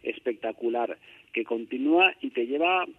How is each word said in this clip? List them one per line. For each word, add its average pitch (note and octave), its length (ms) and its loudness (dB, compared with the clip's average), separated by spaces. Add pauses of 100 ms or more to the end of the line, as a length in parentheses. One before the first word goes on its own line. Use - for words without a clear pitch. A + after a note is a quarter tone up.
espectacular, A2+ 960 -4 (340)
que A2+ 120 -2
continúa C3 760 2
y C3+ 100 -4
te A#2 160 0
lleva E3+ 400 2 (120)